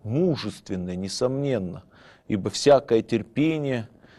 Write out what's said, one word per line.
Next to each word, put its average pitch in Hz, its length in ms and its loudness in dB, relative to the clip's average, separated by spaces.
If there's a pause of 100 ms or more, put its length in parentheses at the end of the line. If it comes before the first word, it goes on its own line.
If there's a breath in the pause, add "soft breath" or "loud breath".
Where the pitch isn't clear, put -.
мужественной, 104 920 -2
несомненно, 120 840 -4 (440 soft breath)
ибо 104 220 -2
всякое 123 540 4
терпение, 135 880 -2 (280 soft breath)